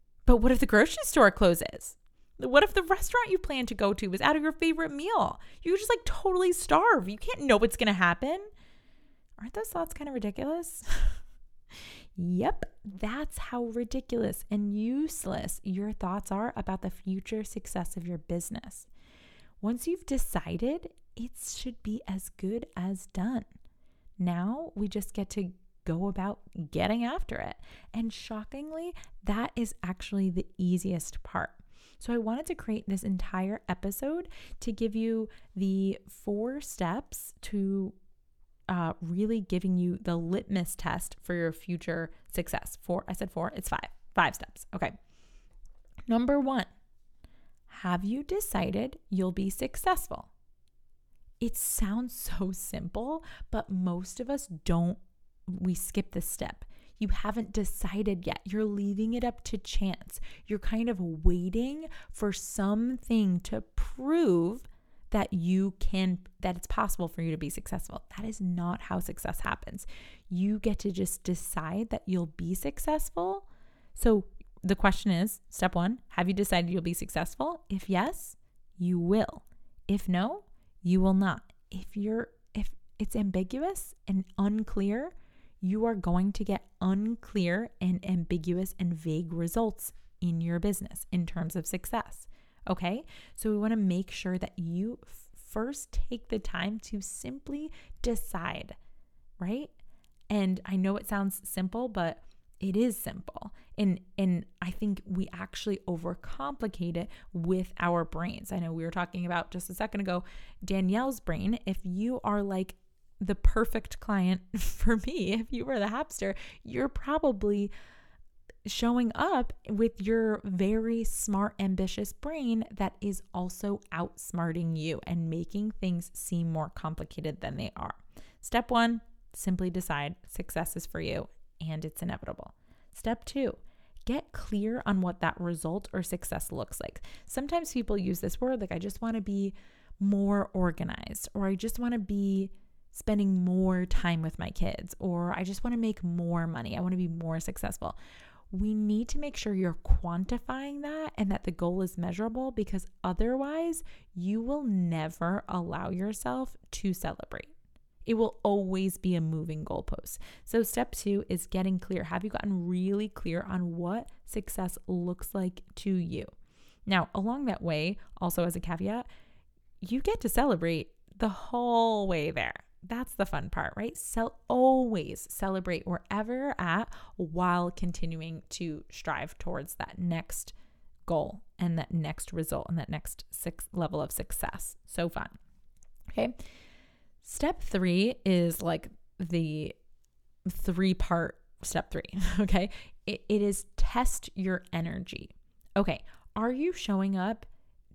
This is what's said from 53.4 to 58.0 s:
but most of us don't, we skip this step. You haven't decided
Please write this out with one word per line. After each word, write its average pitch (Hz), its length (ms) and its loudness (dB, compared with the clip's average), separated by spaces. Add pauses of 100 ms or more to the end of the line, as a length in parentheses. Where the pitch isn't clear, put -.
but - 220 -2
most 185 480 -2
of 247 100 -6
us 277 180 -2
don't, 170 520 2 (480)
we 180 260 0
skip - 380 -2
this - 180 -4
step. - 340 -8 (360)
You 214 80 -2
haven't 214 460 2
decided 196 720 0